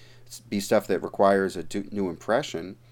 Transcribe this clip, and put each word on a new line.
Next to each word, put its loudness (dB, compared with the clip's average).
s-, -18
be -4
stuff 2
that 0
requires 4
a -6
do-, -6
new -2
impression, -4